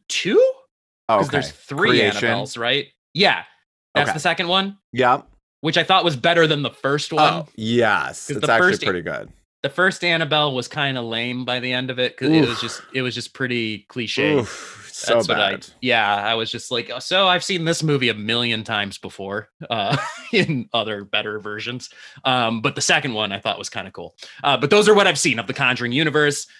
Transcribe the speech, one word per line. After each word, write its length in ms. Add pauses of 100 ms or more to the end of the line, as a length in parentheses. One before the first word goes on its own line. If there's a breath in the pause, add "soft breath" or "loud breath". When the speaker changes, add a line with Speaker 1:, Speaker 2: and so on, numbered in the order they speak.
Speaker 1:
two? 340 (640)
'Cause 220
Speaker 2:
Okay. 40
Speaker 1:
there's 180
three 400
Speaker 2:
Creation. 400
Speaker 1:
Annabelles, 280
right? 280 (260)
Yeah. 320 (500)
That's 140
Speaker 2:
Okay. 60
Speaker 1:
the 60
second 280
one? 300 (160)
Speaker 2:
Yep. 320 (340)
Speaker 1:
Which 180
I 60
thought 180
was 140
better 300
than 160
the 80
first 420
one. 200
Speaker 2:
Oh, 220
yes. 720
Speaker 1:
'Cause 120
Speaker 2:
It's 80
Speaker 1:
the 60
Speaker 2:
actually 200
Speaker 1:
first 120
Speaker 2:
pretty 180
good. 280 (320)
Speaker 1:
The 60
first 340
Annabelle 520
was 120
kinda 360
lame 420
by 160
the 120
end 180
of 80
it, 180
'cause 140
it 100
was 100
Speaker 2:
Oof. 100
Speaker 1:
just, 220 (120)
it 80
was 120
just 200
pretty 460 (100)
cliche. 500
Speaker 2:
Oof, 520
so 220
Speaker 1:
That's 140
what 120
I, 120
Speaker 2:
bad. 140 (160)
Speaker 1:
yeah, 340
I 180
was 160
just 200
like, 200
"Oh, 80
so 300
I've 160
seen 220
this 160
movie 260
a 60
million 500
times 340
before, 520 (200)
uh, 260 (180)
<laughs> 180
in 400
other 320
better 340
versions." 500 (360 loud breath)
Um, 380
but 120
the 80
second 300
one 180
I 100
thought 180
was 120
kinda 220
cool. 240 (260 loud breath)
Uh, 140
but 140
those 180
are 60
what 120
I've 120
seen 200
of 80
the 80
Conjuring 380
universe. 540 (140 soft breath)